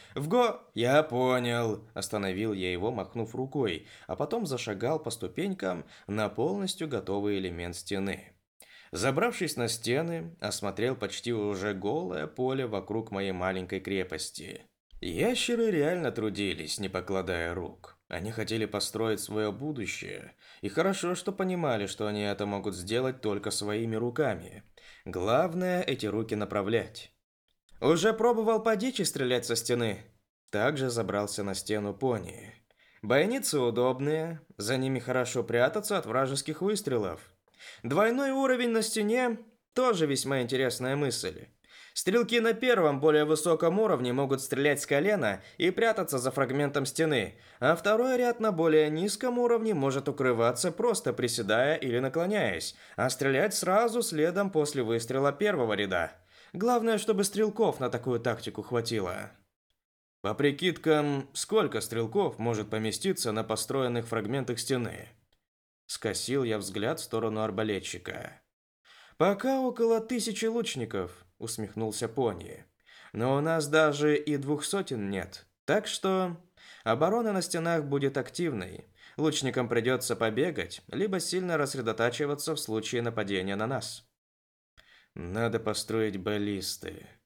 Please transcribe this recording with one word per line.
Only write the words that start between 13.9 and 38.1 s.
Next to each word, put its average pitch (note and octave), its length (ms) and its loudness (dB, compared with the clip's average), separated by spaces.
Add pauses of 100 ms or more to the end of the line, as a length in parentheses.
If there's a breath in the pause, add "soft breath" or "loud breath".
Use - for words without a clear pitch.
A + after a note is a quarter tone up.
Ящеры A3 720 0
реально D#3+ 400 2
трудились, G2 680 -2
не G2 100 -4
покладая F#2 640 -2
рук. - 440 -10 (120)
Они F2 220 -6
хотели A2 340 -2
построить G#2 540 -2
своё G#2+ 320 -2
будущее, A2 800 -8 (280 loud breath)
и - 60 -6
хорошо, F3 480 0
что G3 160 -4
понимали, E3+ 540 0
что G#2+ 220 -4
они G#2 140 -2
это G#2 240 -2
могут G2+ 300 -4
сделать A#2+ 460 -2
только G2+ 300 -2
своими G#2+ 440 -2
руками. A2 680 -2 (420 loud breath)
Главное, E3 800 0
эти A2 240 -2
руки A2 280 -2
направлять. G2+ 760 -2 (680)
«Уже E3+ 340 4
пробовал A3 480 2
по A3 140 2
дичи G#3+ 280 -2
стрелять B2 420 0
со A#2 100 0
стены?» A2+ 480 0 (460)
Также C3 400 0
забрался G#2 540 0
на G2 100 -4
стену G2+ 400 -2
пони. G#2 600 -4 (480 soft breath)
«Бойницы D#3+ 580 2
удобные, C3+ 800 2 (160)
за G#2+ 180 -2
ними C3 240 0
хорошо B2 440 0
прятаться D3+ 540 2
от E3 80 -2
вражеских C3+ 560 -2
выстрелов. B2+ 600 0 (640 loud breath)
Двойной A3+ 480 2